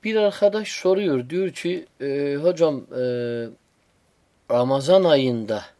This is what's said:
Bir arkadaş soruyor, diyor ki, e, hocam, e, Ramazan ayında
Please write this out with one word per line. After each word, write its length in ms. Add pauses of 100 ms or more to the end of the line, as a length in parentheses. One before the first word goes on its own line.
Bir 120
arkadaş 560
soruyor, 580
diyor 200
ki, 360 (140)
e, 420
hocam, 340
e, 260 (1500)
Ramazan 540
ayında 600 (140)